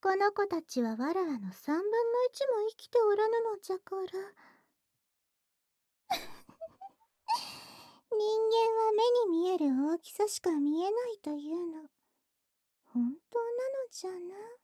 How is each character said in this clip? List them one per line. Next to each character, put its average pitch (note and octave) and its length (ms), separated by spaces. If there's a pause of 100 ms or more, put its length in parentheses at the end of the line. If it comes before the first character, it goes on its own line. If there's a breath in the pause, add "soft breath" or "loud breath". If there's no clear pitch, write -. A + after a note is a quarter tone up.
こ F#4+ 140
の G4+ 160
子 G4+ 160
た E4+ 160
ち - 180
は A3+ 140
わ C4+ 180
ら F#4+ 80
わ D4 180
の F#3+ 140
三 D#4 280
分 G#4 100
の - 0 (400)
一 C5+ 160
も A4 220
生 - 60
き - 120
て A#4+ 140
お G#4 140
ら G#4+ 140
ぬ A#4 120 (100)
の G4+ 80
じ - 120
ゃ F#4 80
か - 160
ら。 F#4+ 120 (2000 soft breath)
<laughs> - 320 (1700 loud breath)
人 G#4+ 40
間 A4 580 (100)
は A4 60
目 A4+ 180 (220)
に E4 120
見 F#4 60
え F#4 80
る D4+ 100 (260)
大 E4+ 60
き - 120
さ G#4 160
し - 140
か F4+ 100
見 D4+ 320
え G4 80
な A#4+ 180
い G#4+ 100
と - 100
い D4 240
う F4 180
の。 D#4 180 (960)
本 A#3+ 300 (140)
当 A#4+ 100
な A#4+ 300 (140)
の A#4+ 60
じ - 180
ゃ F#4 40
な。 F4+ 240 (280)